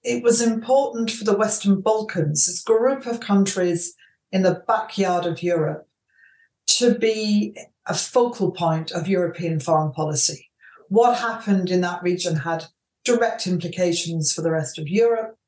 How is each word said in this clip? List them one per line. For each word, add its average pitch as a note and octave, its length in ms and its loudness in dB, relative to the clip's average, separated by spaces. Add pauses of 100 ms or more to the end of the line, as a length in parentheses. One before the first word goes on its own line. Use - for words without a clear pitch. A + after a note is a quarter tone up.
it A#3+ 160 -2
was A#3 200 6
important A#3 680 0
for - 140 0
the G3+ 140 2
Western G3 420 2
Balkans, F#3+ 680 0
this - 140 -2
group B3 440 2
of A#3 160 -4
countries F#3+ 720 2 (400)
in F#3+ 80 0
the F#3 260 2
backyard F3+ 580 -2
of E3+ 160 -4
Europe, D#3+ 460 -2 (800)
to A#3 260 4
be G#3+ 640 0 (320)
a F#3 60 -4
focal A#3+ 580 0
point D#3+ 400 -2
of E3+ 160 -6
European E3+ 540 -2
foreign D#3 320 0
policy. D3+ 560 -2 (400)
What A#3+ 300 4
happened G3+ 520 -2
in F3+ 100 2
that F3 220 -4
region F3 320 -2
had E3 300 -4 (400)
direct A#3 420 0
implications E3+ 840 0
for - 80 -2
the D#3+ 100 0
rest D#3 260 -4
of D3+ 120 -10
Europe. A3+ 480 0 (100)